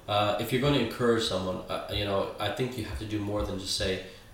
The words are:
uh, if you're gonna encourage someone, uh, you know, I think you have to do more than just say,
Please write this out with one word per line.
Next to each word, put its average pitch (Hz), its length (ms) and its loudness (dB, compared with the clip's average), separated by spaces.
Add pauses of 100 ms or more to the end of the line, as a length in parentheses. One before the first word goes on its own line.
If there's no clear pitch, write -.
uh, 104 320 2
if 117 120 -4
you're 123 100 2
gonna 143 160 4
encourage 117 460 2
someone, 92 340 -2 (100)
uh, - 240 -4
you 101 120 0
know, 98 240 2 (120)
I 104 100 0
think 123 280 -2
you 104 60 -2
have - 140 -6
to 107 60 -6
do 104 140 -2
more 101 260 0
than 95 140 -2
just - 180 -2
say, 95 280 0 (300)